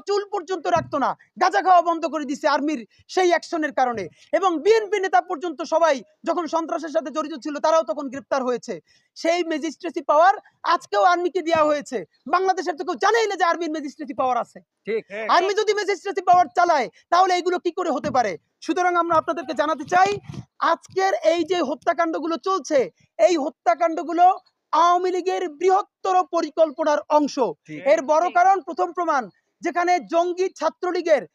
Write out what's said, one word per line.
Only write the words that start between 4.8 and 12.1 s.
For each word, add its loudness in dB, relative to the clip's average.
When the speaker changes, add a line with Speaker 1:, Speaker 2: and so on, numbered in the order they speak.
Speaker 1:
নেতা 2
পর্যন্ত -8
সবাই 2
যখন -4
সন্ত্রাসের -4
সাথে -4
জড়িত -6
ছিল, -6
তারাও 2
তখন -6
গ্রেপ্তার -4
হয়েছে। -6
সেই 0
ম্যাজিস্ট্রেসি -6
পাওয়ার 4
আজকেও -2
আর্মিকে 2
দেওয়া 2
হয়েছে। -2